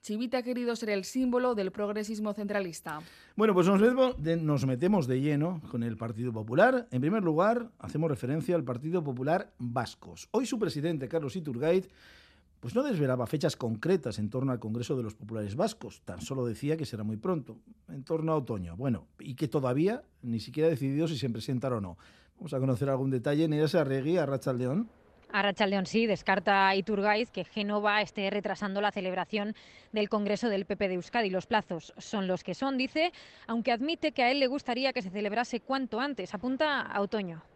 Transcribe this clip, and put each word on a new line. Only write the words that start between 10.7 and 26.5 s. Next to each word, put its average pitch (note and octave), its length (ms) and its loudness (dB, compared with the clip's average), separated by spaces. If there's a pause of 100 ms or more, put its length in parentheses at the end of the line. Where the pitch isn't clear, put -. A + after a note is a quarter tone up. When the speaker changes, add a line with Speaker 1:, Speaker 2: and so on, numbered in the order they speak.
Speaker 2:
Carlos D3+ 300 -4
Iturgaiz, D#3 520 0 (720)
pues A#2+ 140 -10
no B3 80 2
desvelaba C#3 440 2
fechas D#3 300 0
concretas A#2+ 600 0
en G#2 120 -2
torno C3 200 0
al B2 80 -2
Congreso A#2 380 -4
de B2 60 -2
los G#2 120 -6
Populares G#2 400 -6
Vascos. D#3 520 -4
Tan F#2 160 -10
solo B2+ 240 -4
decía C#3+ 320 -2
que C#3+ 80 -4
será G#2+ 180 -8
muy G#2+ 140 -4
pronto, C#3 400 -4 (320)
en C#3 140 -12
torno D#3+ 280 0
a D#3 40 4
otoño. G#2 380 -4
Bueno, A#2 320 -2 (120)
y - 160 -10
que D3 140 -2
todavía D3+ 540 0 (200)
ni A#2 180 -2
siquiera D3+ 280 0
ha - 20 6
decidido C#3 360 0
si D#3 120 -2
se C3 100 -2
presentará A#2+ 480 -2
o G#2 60 -2
no. F2+ 160 -8 (400)
Vamos D3+ 160 -8
a C3+ 40 0
conocer C3 300 2
algún C3+ 220 2
detalle. D3 380 2
Nerea D3+ 200 2
Sarregui, C#3+ 480 2
Arratsaldeon. C3+ 720 0 (420)
Speaker 3:
Arratsaldeon, G3 540 0
sí, A3+ 220 2
descarta G3 680 4